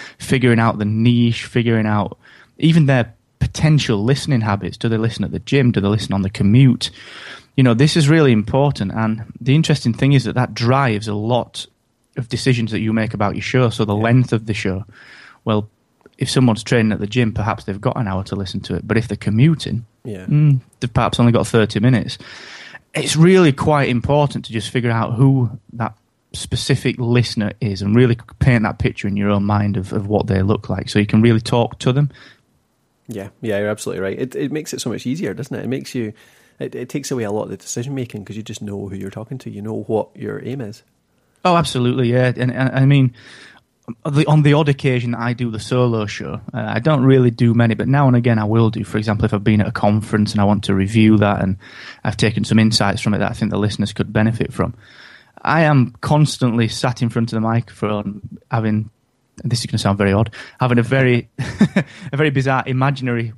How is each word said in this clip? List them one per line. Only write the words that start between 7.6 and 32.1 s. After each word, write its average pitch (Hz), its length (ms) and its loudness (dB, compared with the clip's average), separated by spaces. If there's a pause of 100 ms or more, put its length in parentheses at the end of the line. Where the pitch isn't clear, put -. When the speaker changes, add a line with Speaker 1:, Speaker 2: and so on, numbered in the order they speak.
Speaker 1:
know, 120 100 4
this 151 220 2
is 147 120 2
really 151 240 4
important. 113 600 0
And 110 300 -4 (160)
the 135 160 2
interesting 151 360 0
thing 135 200 2
is 135 120 4
that 104 120 -4
that 120 180 -2
drives 113 540 0
a 101 60 -4
lot 113 520 -4 (500)
of 120 120 -8
decisions 117 420 -2
that 104 100 -4
you 110 120 -2
make 110 220 -2
about 101 200 -2
your 104 80 -8
show. 127 280 0
So 113 140 -2
the 104 120 -2
Speaker 2:
Yeah. 110 60 -2
Speaker 1:
length 120 300 4
of 113 140 -2
the 110 80 -4
show. 98 300 -4 (600)
Well, 107 240 -2 (500)
if 131 100 -4
someone's 123 360 2
training 113 260 2
at 95 80 -4
the 104 80 -4
gym, 110 260 -2
perhaps - 320 -2
they've 98 160 -8
got - 160 -4
an 117 120 -4
hour 95 160 -4
to - 120 -8
listen 98 240 -6
to - 140 -8
it. - 140 -6
But 110 80 2
if 110 100 0
they're 101 100 -6
commuting, 120 680 0 (200)
Speaker 2:
Yeah. 95 220 -12
Speaker 1:
mm, 147 340 4 (200)
they've 120 120 -6
perhaps 120 280 0
only 120 100 6
got 104 160 2
thirty 107 320 2
minutes. 117 400 0 (720)
It's - 220 -4
really 170 380 6
quite 143 360 0
important 139 580 0
to - 60 -14
just 110 180 -6
figure 120 200 -2
out 113 240 -2
who 131 340 4 (260)
that 110 200 -6 (380)
specific - 640 -2
listener 117 640 0
is 98 220 -4
and 101 120 0
really 120 240 4 (220)
paint 120 240 4
that - 160 -4
picture - 260 -4
in 101 100 -2
your 101 140 0
own 101 140 2
mind 104 320 0
of, 95 160 -6
of 101 160 -4
what 104 180 0
they 95 160 0
look 104 260 0
like, 95 200 -6
so - 100 0
you 104 80 4
can 110 160 4
really 113 180 4
talk 117 380 -2
to 131 140 0
them. 143 180 0 (960)